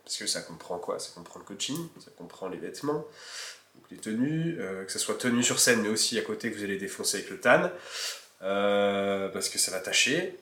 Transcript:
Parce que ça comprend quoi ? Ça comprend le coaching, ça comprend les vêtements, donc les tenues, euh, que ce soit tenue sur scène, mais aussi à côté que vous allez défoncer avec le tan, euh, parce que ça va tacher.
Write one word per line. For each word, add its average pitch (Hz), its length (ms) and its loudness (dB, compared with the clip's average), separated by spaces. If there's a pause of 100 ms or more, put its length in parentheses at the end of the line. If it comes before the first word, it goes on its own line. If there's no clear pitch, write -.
Parce - 140 -6
que 101 100 -8
ça 87 140 0
comprend 87 380 -8
quoi ? - 200 -4
Ça - 160 -8
comprend - 240 -16
le - 60 -16
coaching, 127 320 -4 (220)
ça - 180 -20
comprend 90 320 -10
les 87 80 -6
vêtements, 147 480 -2 (720)
donc - 160 -20
les 92 60 -14
tenues, 151 600 0
euh, 95 240 -6
que 95 80 -8
ce - 80 -4
soit 107 160 0
tenue 120 280 2
sur 120 160 4
scène, 120 220 6
mais 104 80 2
aussi 110 300 2
à - 40 2
côté 113 280 -4
que 101 60 -8
vous 104 60 -6
allez 98 140 -2
défoncer 98 420 -2
avec - 100 -8
le 95 100 -8
tan, 175 320 6 (720)
euh, 101 840 2
parce 95 180 -2
que - 100 -8
ça - 140 2
va 92 80 -2
tacher. 131 640 2